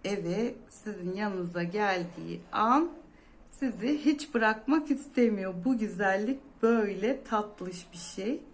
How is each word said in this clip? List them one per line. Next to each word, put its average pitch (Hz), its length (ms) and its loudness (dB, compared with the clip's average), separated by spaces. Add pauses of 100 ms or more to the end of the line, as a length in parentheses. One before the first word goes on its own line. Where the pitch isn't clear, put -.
Eve 196 520 -2 (140)
sizin 185 440 -4
yanınıza 180 500 -4
geldiği 175 760 -2 (100)
an 254 400 4 (600)
sizi 254 540 -2
hiç 294 280 2
bırakmak 226 580 2
istemiyor. 208 640 2 (120)
Bu 262 120 4
güzellik 202 640 0 (220)
böyle 226 640 2
tatlış 190 680 -4
bir 170 60 -14
şey. 214 460 -4 (100)